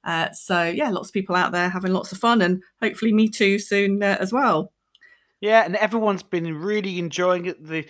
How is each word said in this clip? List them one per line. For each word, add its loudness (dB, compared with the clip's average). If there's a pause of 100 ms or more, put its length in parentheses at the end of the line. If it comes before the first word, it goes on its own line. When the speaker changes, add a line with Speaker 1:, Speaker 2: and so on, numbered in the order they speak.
Speaker 1:
Uh, -4
so, -2
yeah, -2
lots -4
of -10
people -2
out 2
there 0
having -2
lots -2
of -10
fun, 4
and 2 (220)
hopefully 0
me 4
too 0
soon, 0
uh, 2
as -4
well. 0 (680)
Speaker 2:
Yeah, 4
and -2
everyone's 0
been -4
really -2
enjoying 0
it. -8
The -6